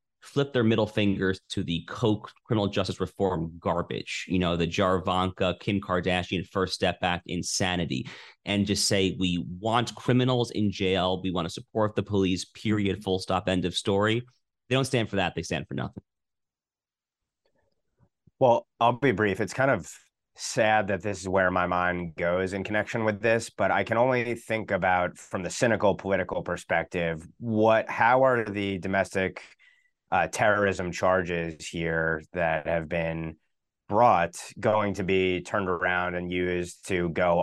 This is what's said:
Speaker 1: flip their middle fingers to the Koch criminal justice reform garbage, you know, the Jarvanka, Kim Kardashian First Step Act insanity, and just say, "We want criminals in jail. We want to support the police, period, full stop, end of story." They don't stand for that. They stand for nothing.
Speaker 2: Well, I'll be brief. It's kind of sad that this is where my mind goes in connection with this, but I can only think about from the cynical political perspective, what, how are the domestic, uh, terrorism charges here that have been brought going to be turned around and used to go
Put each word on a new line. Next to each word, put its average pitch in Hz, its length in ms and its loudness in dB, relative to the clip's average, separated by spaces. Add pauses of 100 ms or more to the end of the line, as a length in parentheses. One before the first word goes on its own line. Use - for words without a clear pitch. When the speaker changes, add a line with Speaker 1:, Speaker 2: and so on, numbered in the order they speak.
(220)
Speaker 1:
flip 139 300 -4
their 120 140 2
middle 110 200 4
fingers 95 640 0
to - 160 -4
the 82 240 -4
Koch - 420 0 (140)
criminal 107 240 0
justice 95 320 -4
reform 87 580 -4
garbage, - 680 -4
you 92 100 2
know, 87 200 2
the 85 100 2
Jarvanka, 92 920 0
Kim 101 180 0
Kardashian 90 680 -2
First 92 280 -4
Step 90 300 0
Act 87 240 0
insanity, 87 760 -2 (380)
and 101 220 0
just 98 200 0
say, 95 320 2
"We 90 280 -2 (140)
want 113 360 0
criminals 127 560 2
in 104 200 0
jail. 92 520 0
We 92 80 -2
want 85 160 -2
to - 60 -10
support - 420 -2
the 101 80 0
police, 95 400 0
period, 101 580 -2
full 95 180 0
stop, 92 280 -4
end 92 160 2
of 87 100 -2
story." 107 480 2 (460)
They 123 80 0
don't 135 80 2
stand 117 260 -2
for 101 60 -4
that. 92 200 0
They 82 60 -6
stand - 280 -6
for - 40 -12
nothing. - 300 -8 (2250)
Speaker 2:
Well, 120 280 4 (120)
I'll 120 200 4
be 135 140 4
brief. 98 260 2
It's 101 140 -4
kind 135 180 2
of 90 180 -2 (460)
sad 107 520 2
that 95 140 -2
this 101 180 -4
is 95 80 -8
where 92 240 4
my 90 160 2
mind 90 480 0
goes 90 380 0
in 95 100 -4
connection 107 400 -2
with 104 180 0
this, 113 280 2
but 95 220 0
I 98 120 2
can 113 140 -2
only 120 380 2
think 110 360 -6
about 90 460 0
from - 260 -8
the 87 60 -4
cynical 107 460 2
political 92 460 -2
perspective, 82 880 -4 (120)
what, 110 500 2
how 123 340 4
are 123 220 4
the 101 320 -2
domestic, 95 640 -2 (680)
uh, 87 160 2
terrorism 98 640 2
charges 87 760 0
here 82 640 -2
that 80 360 -2
have 82 200 -2
been 80 480 -4 (540)
brought 101 480 4 (200)
going 104 360 2
to 95 100 -6
be 92 380 2
turned 98 260 -4
around 90 480 -2
and 90 160 -6
used 90 560 -4
to 87 220 0
go 87 340 2